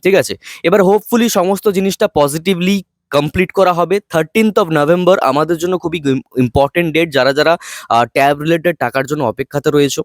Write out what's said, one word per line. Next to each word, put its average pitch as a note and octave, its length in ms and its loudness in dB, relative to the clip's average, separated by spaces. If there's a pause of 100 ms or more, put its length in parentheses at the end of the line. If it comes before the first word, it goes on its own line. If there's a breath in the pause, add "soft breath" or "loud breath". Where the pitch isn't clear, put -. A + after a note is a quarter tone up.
ঠিক F#3+ 180 2
আছে? - 120 -4 (340 loud breath)
এবার G3 220 2
hopefully A3 380 0 (100)
সমস্ত F#3 280 -2 (120)
জিনিসটা G3 280 -2 (140)
পজিটিভলি E3+ 580 0 (340)
কমপ্লিট D#3 380 -2 (100)
করা F3+ 200 4
হবে। F3 160 0 (180)
Thirteenth G3+ 480 0
of F3+ 60 0 (120)
November F3 360 2 (160)
আমাদের D#3 300 0
জন্য F3+ 120 -2 (100)
খুবই E3 160 -4 (140)
ইম-, C3 120 -4 (180)
ইম্পর্টেন্ট C#3+ 520 0
ডেট, E3 120 0 (100)
যারা C3 220 2
যারা, D#3+ 140 2 (400 loud breath)
আহ, A#2 100 4 (120)
ট্যাব C#3 280 2
রিলেটেড E3 400 0
টাকার C3 260 -2
জন্য D3+ 120 -4 (100)
অপেক্ষাতে C3+ 440 -4
রয়েছো C#3+ 300 0